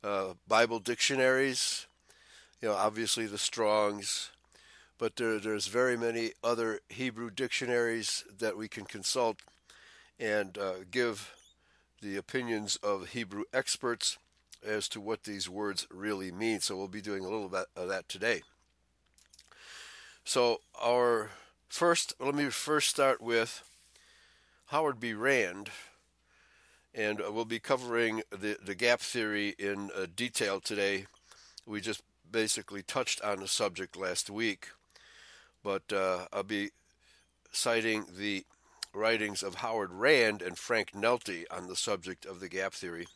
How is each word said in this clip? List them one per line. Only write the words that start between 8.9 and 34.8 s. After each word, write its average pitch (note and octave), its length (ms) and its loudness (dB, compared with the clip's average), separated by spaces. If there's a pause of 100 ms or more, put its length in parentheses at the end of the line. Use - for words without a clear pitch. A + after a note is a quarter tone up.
and, G#2 380 0
uh, G2 160 -2 (180)
give A#2+ 420 0 (680)
the G2 160 -4
opinions A2 600 -2
of G2 320 0
Hebrew G#2 340 -6 (100)
experts - 640 -2 (480)
as G#2+ 240 -2
to A2 100 -8
what G#2 240 -6
these G2 240 -6
words G2 420 -4
really F#2+ 440 -4
mean. G#2+ 260 0
So G2+ 160 -2
we'll F#2+ 140 -6
be G2+ 120 -10
doing G2 220 -4
a F#2 60 -6
little G#2 180 -4
bit F2+ 200 -2 (100)
of F2+ 100 -4
that F#2+ 220 -4
today. G2 320 0 (1800)
So A#2+ 340 4 (220)
our A#2+ 480 4 (400)
first, - 500 4
let C#3 160 0
me C#3+ 140 2
first D3+ 400 2
start C3+ 320 4
with A2+ 420 2 (1000)
Howard C#3+ 340 0
B. A#2 140 -4
Rand, G#2 560 2 (1200)
and G#2+ 260 0
we'll G#2+ 260 -2
be A2+ 140 -4
covering A#2 680 0
the, G#2 320 -4
the F#2+ 140 -6
gap A#2+ 240 4
theory G#2 580 -2
in, G2+ 400 -2
uh, F#2 160 -2
detail G#2 460 0
today. G2 460 0 (600)
We G#2 140 -4
just G2+ 220 -4 (300)
basically G#2+ 520 0
touched - 400 -2
on G2+ 160 0
the F#2+ 80 -6
subject F#2 500 -2
last F2+ 320 -2
week, G#2 380 -2 (960)